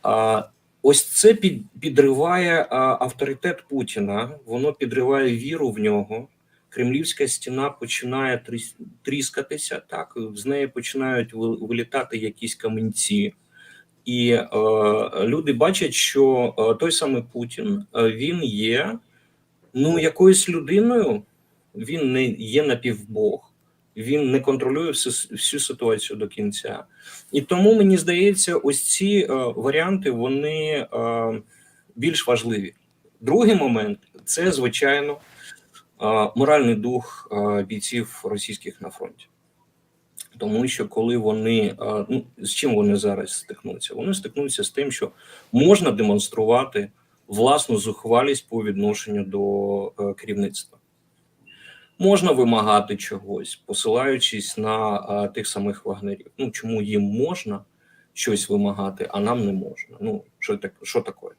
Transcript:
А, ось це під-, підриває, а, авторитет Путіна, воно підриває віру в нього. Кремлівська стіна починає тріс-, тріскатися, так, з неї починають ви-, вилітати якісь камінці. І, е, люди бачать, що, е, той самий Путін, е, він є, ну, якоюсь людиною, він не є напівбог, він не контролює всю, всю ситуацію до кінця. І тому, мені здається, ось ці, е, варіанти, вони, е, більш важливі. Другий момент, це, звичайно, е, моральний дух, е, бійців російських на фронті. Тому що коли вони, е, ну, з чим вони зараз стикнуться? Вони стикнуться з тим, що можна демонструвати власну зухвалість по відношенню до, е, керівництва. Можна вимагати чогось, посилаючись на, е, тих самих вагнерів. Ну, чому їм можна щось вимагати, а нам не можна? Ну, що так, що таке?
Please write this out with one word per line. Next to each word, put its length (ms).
А, 400
ось 220
це 300
під-, 300
підриває, 880
а, 300
авторитет 680
Путіна, 800
воно 260
підриває 640
віру 340
в 80
нього. 500
Кремлівська 600
стіна 420
починає 680
тріс-, 260
тріскатися, 840
так, 280
з 120
неї 220
починають 680
ви-, 220
вилітати 600
якісь 380
камінці. 800
І, 260
е, 160
люди 280
бачать, 400
що, 640
е, 160
той 180
самий 300
Путін, 520
е, 140
він 340
є, 540
ну, 240
якоюсь 500
людиною, 720
він 380
не 140
є 360
напівбог, 880
він 340
не 100
контролює 500
всю, 220
всю 300
ситуацію 560
до 120
кінця. 560
І 80
тому, 340
мені 220
здається, 600
ось 260
ці, 480
е, 40
варіанти, 540
вони, 840
е, 480
більш 300
важливі. 480
Другий 340
момент, 440
це, 280
звичайно, 640
е, 340
моральний 380
дух, 580
е, 300
бійців 640
російських 560
на 100
фронті. 360
Тому 300
що 200
коли 280
вони, 500
е, 80
ну, 160
з 120
чим 240
вони 220
зараз 360
стикнуться? 600
Вони 200
стикнуться 500
з 60
тим, 220
що 180
можна 380
демонструвати 1000
власну 480
зухвалість 720
по 160
відношенню 600
до, 600
е, 280
керівництва. 640
Можна 340
вимагати 640
чогось, 680
посилаючись 920
на, 380
е, 40
тих 200
самих 380
вагнерів. 400
Ну, 120
чому 320
їм 200
можна 600
щось 360
вимагати, 640
а 100
нам 260
не 60
можна? 480
Ну, 240
що 180
так, 160
що 180
таке? 260